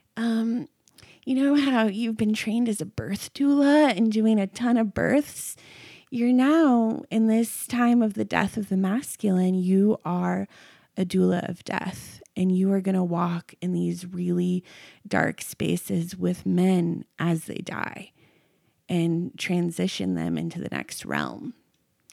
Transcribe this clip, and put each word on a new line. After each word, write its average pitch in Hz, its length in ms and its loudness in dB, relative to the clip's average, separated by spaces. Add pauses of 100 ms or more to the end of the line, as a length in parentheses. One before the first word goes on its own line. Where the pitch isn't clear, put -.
(160)
um, 226 520 -2 (580)
you 262 80 -2
know 277 220 4
how 262 320 4
you've 220 300 -2
been 214 180 2
trained 226 340 -2
as 214 120 -4
a - 40 -8
birth - 480 -8
doula 285 640 4
and 220 140 2
doing 220 280 4
a 196 80 0
ton 240 300 0
of 220 160 0
births? - 640 0 (560)
You're 240 220 0
now 254 760 4
in 220 180 2
this 226 380 0
time 240 380 4
of 214 100 0
the 214 120 -2
death - 320 -2
of 208 120 -4
the 190 80 0
masculine, 190 760 0
you 190 500 4
are 180 420 -2 (500)
a 190 80 0
doula 180 420 2
of - 160 -10
death, - 580 -8 (140)
and 185 200 2
you 190 180 2
are 196 80 0
gonna 185 220 0
walk 170 580 -4
in 180 120 -4
these 175 320 -4
really 90 580 -2 (440)
dark - 340 -2
spaces 175 760 -4
with 180 280 -4
men 180 600 2 (120)
as 160 280 -2
they - 120 -10
die - 540 -10 (760)
and 170 480 -2
transition 180 800 -2
them 160 220 -2
into 170 220 -6
the - 120 -8
next - 340 -10
realm." - 480 -8 (600)